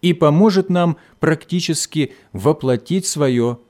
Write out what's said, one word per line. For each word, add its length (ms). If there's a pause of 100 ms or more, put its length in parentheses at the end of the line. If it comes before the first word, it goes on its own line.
и 140
поможет 560
нам 260 (220)
практически 960 (180)
воплотить 720
свое 640